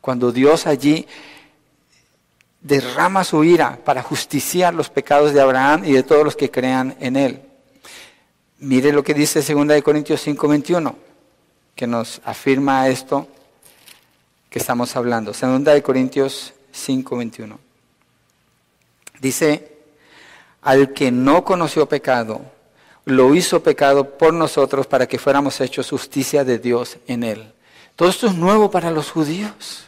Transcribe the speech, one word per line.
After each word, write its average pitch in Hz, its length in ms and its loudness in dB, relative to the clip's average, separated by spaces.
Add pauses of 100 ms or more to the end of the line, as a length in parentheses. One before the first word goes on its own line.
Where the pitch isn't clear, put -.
Cuando 123 300 -2
Dios 143 360 4
allí 147 380 0 (1600)
derrama 143 640 0
su 156 200 2
ira 160 400 4
para 131 180 -2
justiciar 170 720 -4
los 160 160 -4
pecados 147 440 2
de 143 80 6
Abraham 135 440 2
y 151 60 0
de 131 100 4
todos 147 220 4
los 143 120 -2
que 135 140 -2
crean 131 500 -2
en 131 180 -4
él. 127 240 -2 (1160)
Mire 135 340 0
lo 143 120 2
que 151 100 -2
dice 147 300 0
segunda 147 320 2
de 143 80 2
Corintios 151 380 0
cinco 147 260 -4
veintiuno, 147 480 -2 (800)
que 123 100 -8
nos 117 380 -6
afirma 135 640 0
esto 135 400 -4 (1200)
que - 80 -12
estamos 120 380 -6
hablando. 117 400 -4
Segunda 135 400 2
de 139 80 2
Corintios 131 680 -2 (180)
cinco 131 460 -6
veintiuno. 110 420 -12 (1600)
Dice, 147 520 -2 (920)
"Al 135 300 4
que 135 180 0
no 139 320 2
conoció 165 440 0
pecado, 123 540 -2 (600)
lo 131 320 4
hizo 170 260 0
pecado 139 560 2
por 165 160 4
nosotros 139 540 0
para 127 200 0
que 120 120 -6
fuéramos 139 420 0
hechos 127 300 -6
justicia 139 520 -4
de 123 140 0
Dios 120 480 -4
en 120 180 -6
él". 110 300 -10 (420)
Todo 175 140 2
esto 190 160 -4
es 202 80 2
nuevo 196 380 2
para 170 180 -2
los 156 220 -4
judíos. 170 760 -6